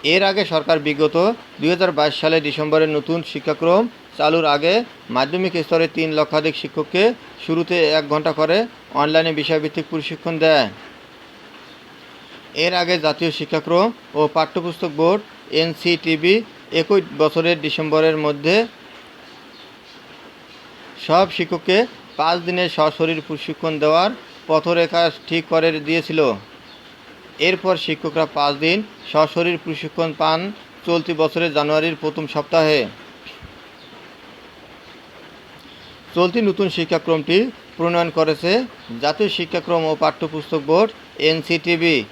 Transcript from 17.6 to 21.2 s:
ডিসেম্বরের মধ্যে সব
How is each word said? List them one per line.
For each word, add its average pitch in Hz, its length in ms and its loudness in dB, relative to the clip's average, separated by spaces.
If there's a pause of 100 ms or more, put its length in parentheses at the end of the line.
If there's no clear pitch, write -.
ডিসেম্বরের 156 600 0
মধ্যে 147 300 0 (2500)
সব 175 180 4 (120)